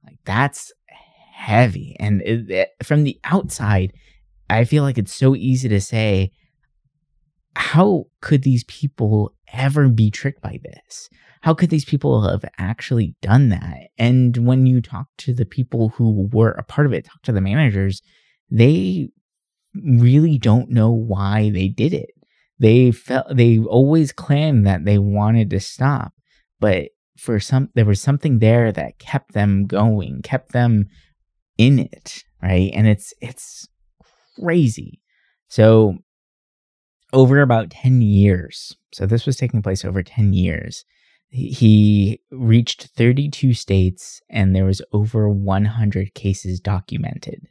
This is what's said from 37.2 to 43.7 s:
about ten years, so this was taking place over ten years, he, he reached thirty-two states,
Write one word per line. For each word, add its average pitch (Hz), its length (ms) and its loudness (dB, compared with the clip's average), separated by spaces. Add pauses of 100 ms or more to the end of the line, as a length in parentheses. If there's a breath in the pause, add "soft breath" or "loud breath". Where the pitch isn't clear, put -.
about 113 280 2
ten 127 320 2
years, 101 720 2 (160)
so - 140 -8
this 113 200 -2
was 131 120 -2
taking 117 240 -4
place 95 240 -6
over 92 180 -4
ten 101 300 -2
years, 90 500 -4 (460)
he, 127 180 -10
he 104 720 4 (100)
reached 120 680 0
thirty-two 131 560 0
states, - 760 -4